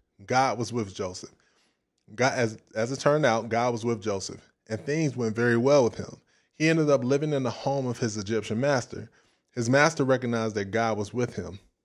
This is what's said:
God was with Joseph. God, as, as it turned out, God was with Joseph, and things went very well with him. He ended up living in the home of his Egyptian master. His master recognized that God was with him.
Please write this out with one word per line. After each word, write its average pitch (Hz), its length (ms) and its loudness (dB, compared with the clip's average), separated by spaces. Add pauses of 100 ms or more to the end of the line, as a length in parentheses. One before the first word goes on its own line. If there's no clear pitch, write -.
(280)
God 127 300 2
was 113 160 -6
with 107 200 -4
Joseph. 92 400 -10 (840)
God, 123 180 2
as, 113 240 -2 (180)
as 117 160 -2
it 135 80 -8
turned 147 260 4
out, 113 240 2
God 117 220 0
was 117 140 -4
with 117 160 -2
Joseph, 98 500 -6 (180)
and 110 100 -6
things 147 360 -2
went 113 200 -2
very 117 220 4
well 135 260 6
with 110 120 0
him. - 220 -12 (380)
He 156 140 2
ended 160 200 2
up 131 140 4
living 143 300 0
in 135 100 0
the 120 60 -2
home 139 380 -4
of 120 120 -6
his 107 180 -2
Egyptian 107 420 -2
master. 131 500 -2 (420)
His 120 180 -4
master 147 340 4
recognized 120 520 0
that 101 160 -4
God 113 260 0
was 104 160 -6
with 120 220 -4
him. 90 240 -10 (260)